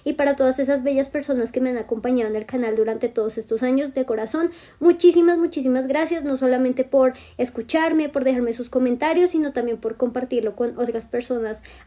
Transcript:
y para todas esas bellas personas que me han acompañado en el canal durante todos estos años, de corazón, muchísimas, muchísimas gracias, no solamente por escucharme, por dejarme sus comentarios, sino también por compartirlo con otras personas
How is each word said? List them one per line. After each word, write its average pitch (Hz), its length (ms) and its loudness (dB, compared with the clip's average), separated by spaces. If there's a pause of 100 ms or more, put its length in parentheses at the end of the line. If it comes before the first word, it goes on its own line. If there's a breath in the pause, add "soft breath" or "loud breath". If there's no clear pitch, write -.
y 294 100 -4
para 285 220 0
todas 262 240 0
esas 269 240 0
bellas 277 260 0
personas 262 420 -2
que 254 100 -2
me 254 100 0
han 240 80 -4
acompañado 226 500 -2
en 214 60 -4
el 214 100 -4
canal 233 300 -2
durante 220 340 -2
todos 220 300 -4
estos 220 240 -4
años, 269 320 0
de 262 100 -2
corazón, 254 460 -2 (280 loud breath)
muchísimas, 339 600 6
muchísimas 262 480 0
gracias, 311 360 0
no 277 140 -2
solamente 254 460 2
por 262 300 4 (260 loud breath)
escucharme, 311 680 0
por 269 160 -2
dejarme 247 300 0
sus 240 160 -8
comentarios, 294 640 2
sino 302 200 0
también 240 260 -2
por 226 200 -6
compartirlo 240 580 -2
con 247 220 -4
otras 233 300 -4
personas 233 560 -6 (240 loud breath)